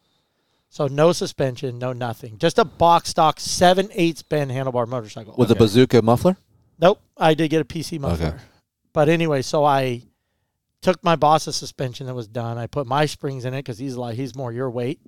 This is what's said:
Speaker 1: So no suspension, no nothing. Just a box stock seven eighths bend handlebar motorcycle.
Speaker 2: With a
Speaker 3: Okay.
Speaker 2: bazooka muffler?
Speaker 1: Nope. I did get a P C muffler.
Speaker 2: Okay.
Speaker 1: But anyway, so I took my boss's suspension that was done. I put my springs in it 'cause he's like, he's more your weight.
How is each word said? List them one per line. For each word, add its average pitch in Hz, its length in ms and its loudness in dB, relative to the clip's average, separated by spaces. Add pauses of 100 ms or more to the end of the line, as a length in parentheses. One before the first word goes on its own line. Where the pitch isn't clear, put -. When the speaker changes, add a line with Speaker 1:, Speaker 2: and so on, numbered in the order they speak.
(680)
Speaker 1:
So 151 180 -4
no 147 240 2
suspension, 131 680 -6
no 127 140 -6
nothing. 120 440 -10
Just 165 220 0
a 226 60 4
box 170 440 2
stock 156 300 2
seven 185 540 2
eighths 170 300 -2
bend 147 280 -4
handlebar 123 360 -4
motorcycle. 117 500 -12
Speaker 2:
With 120 120 4
a 117 40 8
Speaker 3:
Okay. - 60 2
Speaker 2:
bazooka 117 420 6
muffler? 120 360 2 (420)
Speaker 1:
Nope. 185 220 4 (160)
I 160 160 4
did 156 160 -2
get 156 120 0
a 151 40 -4
P - 160 -10
C 165 160 -10
muffler. 139 300 -4
Speaker 2:
Okay. - 100 -6 (560)
Speaker 1:
But 151 160 2
anyway, 160 320 0
so 147 240 0
I 131 380 0 (800)
took 185 220 -2
my 170 120 2
boss's 151 400 2
suspension 131 520 -10
that 127 80 -10
was 117 120 -10
done. 117 300 -8
I 117 100 -8
put 139 200 -6
my 143 180 2
springs 135 400 -10
in 127 80 -6
it 139 100 -8
'cause 117 140 -12
he's 131 180 -10
like, 120 200 -8
he's 127 200 -10
more 127 160 -8
your 127 180 -6
weight. 123 380 -6